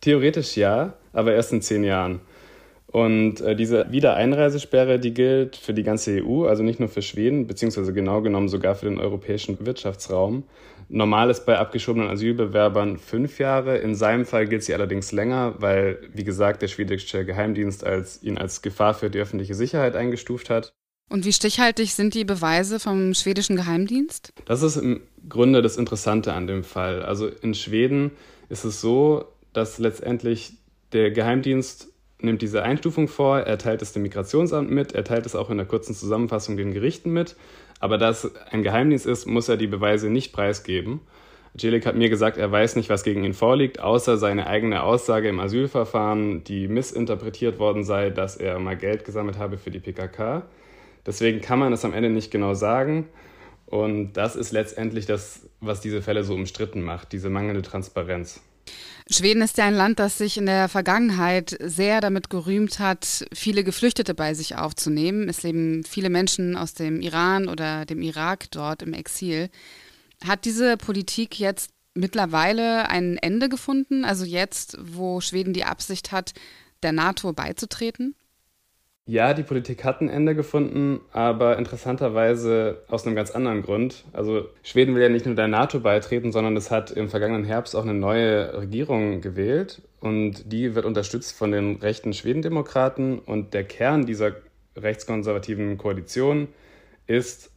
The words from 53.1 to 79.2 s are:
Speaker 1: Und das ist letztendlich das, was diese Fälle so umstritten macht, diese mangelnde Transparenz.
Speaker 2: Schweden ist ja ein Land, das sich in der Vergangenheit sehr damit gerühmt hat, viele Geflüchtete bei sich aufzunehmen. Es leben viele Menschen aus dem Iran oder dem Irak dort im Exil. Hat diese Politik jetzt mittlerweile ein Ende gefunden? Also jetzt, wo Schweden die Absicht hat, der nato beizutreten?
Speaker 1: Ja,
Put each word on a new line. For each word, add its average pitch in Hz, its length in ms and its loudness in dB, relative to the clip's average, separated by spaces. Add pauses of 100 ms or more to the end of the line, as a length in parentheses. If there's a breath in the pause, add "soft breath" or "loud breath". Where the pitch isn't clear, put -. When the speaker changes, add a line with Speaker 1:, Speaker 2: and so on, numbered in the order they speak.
Speaker 1:
Und 104 460 -2
das 107 220 -2
ist 123 160 -6
letztendlich 110 540 -4
das, - 440 -6 (100)
was 104 220 -6
diese 104 200 -4
Fälle 104 220 -2
so 101 100 -4
umstritten 95 480 -6
macht, 85 320 -8
diese 95 160 -6
mangelnde 101 320 -2
Transparenz. 90 800 -8 (680 loud breath)
Speaker 2:
Schweden 214 320 4
ist 220 160 0
ja 214 80 4
ein 208 100 4
Land, 202 240 4
das 202 180 2
sich 208 200 -2
in 202 100 0
der 190 200 4
Vergangenheit 185 920 2
sehr 190 400 2
damit 196 280 -2
gerühmt 190 500 -2
hat, 190 540 -2
viele 202 300 0
Geflüchtete 202 500 0
bei 156 200 -2
sich 156 220 -8
aufzunehmen. 165 760 -2
Es - 140 -8
leben 160 400 -2
viele 190 260 -4
Menschen 180 480 0
aus - 160 -8
dem 160 280 -4
Iran 180 460 0
oder 156 380 -4
dem 160 160 -6
Irak 160 500 -4
dort 151 300 -6
im 165 120 -8
Exil. 165 560 -6 (760 loud breath)
Hat 196 200 -2
diese 233 320 2
Politik 202 640 -4
jetzt 196 320 -4 (220)
mittlerweile 202 960 0
ein 175 280 -2
Ende 226 320 0
gefunden? 269 560 -2
Also 190 200 -2
jetzt, 175 560 -6
wo 180 400 -6
Schweden 185 320 -2
die 175 120 -2
Absicht - 460 -6
hat, 185 220 -4 (480 loud breath)
der 160 120 0
nato 170 400 0
beizutreten? 233 840 -6 (920)
Speaker 1:
Ja, 113 280 4